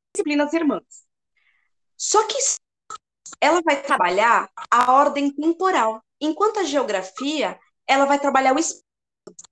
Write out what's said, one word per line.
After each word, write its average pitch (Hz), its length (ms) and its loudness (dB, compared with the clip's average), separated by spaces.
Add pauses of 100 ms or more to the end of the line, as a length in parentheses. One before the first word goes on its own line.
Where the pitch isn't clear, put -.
(140)
disciplinas 294 400 -2
irmãs. 294 500 -4 (920)
Só 427 300 0
que 427 100 -6 (1040)
ela 320 220 4
vai 285 200 0
trabalhar 202 680 0 (200)
a 247 220 4
ordem 285 380 2
temporal, 294 720 -2 (180)
enquanto 392 400 -2
a 370 40 0
geografia, 254 920 -4 (280)
ela 277 200 4
vai 277 120 2
trabalhar 269 360 2
o 294 40 0
espaço, - 240 -6 (680)